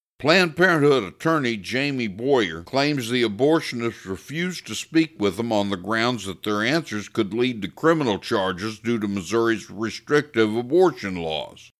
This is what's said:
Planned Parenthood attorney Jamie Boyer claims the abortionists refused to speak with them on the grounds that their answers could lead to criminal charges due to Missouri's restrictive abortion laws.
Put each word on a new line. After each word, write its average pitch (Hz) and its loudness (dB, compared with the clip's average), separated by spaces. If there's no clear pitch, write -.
Planned 170 4
Parenthood 147 4
attorney 123 -2
Jamie 123 -2
Boyer 101 0
claims 131 -2
the 123 2
abortionists 117 0
refused 156 -6
to 107 -10
speak 160 0
with 98 0
them 117 -2
on 101 2
the 98 -2
grounds 110 -2
that 95 -10
their 104 -2
answers 110 -2
could 104 -2
lead 123 0
to 95 -6
criminal 147 0
charges 98 -4
due 117 -2
to 104 -4
Missouri's 101 -2
restrictive 110 0
abortion 123 2
laws. 78 -6